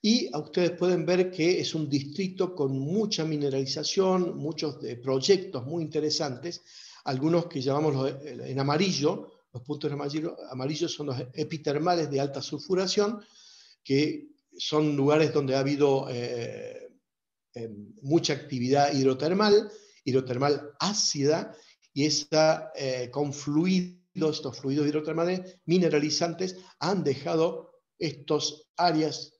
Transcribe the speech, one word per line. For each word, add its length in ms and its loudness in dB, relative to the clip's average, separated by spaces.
y 320 4
a 60 0
ustedes 320 0
pueden 340 2
ver 240 2
que 300 2
es 160 -4
un 120 -2
distrito 680 -2
con 200 0
mucha 480 -2
mineralización, 1120 0
muchos, 480 -6
eh, 120 -6
proyectos 680 0
muy 200 -4
interesantes, 800 -4
algunos 420 2
que 160 -6
llamamos 320 2
los, 160 0
eh, 400 -12
en 80 -4
amarillo, 920 0
los 100 -12
puntos 260 -6
en 60 -4
amarillo, 420 -6
amarillo 380 -4
son 180 -6
los 100 -2
epitermales 760 0
de 80 0
alta 240 -2
sulfuración, 840 0
que 500 2
son 380 0
lugares 380 4
donde 240 2
ha 20 4
habido, 500 4
eh, 800 -8
eh, 140 -10
mucha 320 2
actividad 600 2
hidrotermal, 720 4
hidrotermal 760 0
ácida, 760 0
y 120 0
esta, 720 2
eh, 340 -4
con 220 -2
fluidos, 1040 0
estos 200 -8
fluidos 300 0
hidrotermales 800 -2
mineralizantes 920 2
han 240 0
dejado 800 -2
estos 760 -4
áreas 640 0